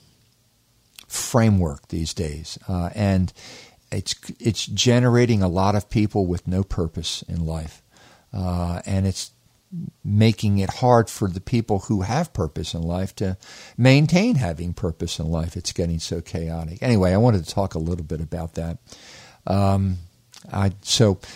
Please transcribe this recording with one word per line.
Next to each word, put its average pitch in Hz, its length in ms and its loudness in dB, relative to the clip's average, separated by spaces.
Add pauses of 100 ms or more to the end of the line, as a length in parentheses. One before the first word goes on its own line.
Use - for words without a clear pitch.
(1080)
framework 95 800 2
these 80 240 -4
days, 78 460 -8 (100)
uh, 87 260 -4
and 98 380 2 (580)
it's, - 240 -6 (240)
it's - 280 -2
generating 120 760 4
a 92 60 4
lot 95 260 2
of 104 140 0
people 104 380 2
with 87 200 -2
no 92 160 0
purpose - 640 -4
in 85 200 -4
life, 80 360 -8 (520)
uh, 87 500 -2
and 98 220 0
it's - 240 -4 (760)
making 104 540 2
it 95 120 0
hard 123 400 4
for - 180 -4
the 90 120 -6
people 107 400 0
who 101 220 -2
have 123 300 -2
purpose 80 420 -6
in 82 80 -4
life 90 340 -4
to 95 200 -4 (400)
maintain 156 600 4
having 87 360 -4
purpose 85 460 -6
in 82 80 -4
life. 82 300 -4
It's - 160 -8
getting 85 260 -2
so 87 220 -6
chaotic. 82 640 -8
Anyway, 101 300 4
I 98 40 4
wanted 107 280 4
to - 60 -14
talk 98 240 -2
a 87 40 -4
little 82 260 -4
bit 78 160 -6
about 82 340 -8
that. 85 240 -6 (680)
Um, 98 520 2 (540)
I, 98 200 0 (100)
so 101 360 2 (180)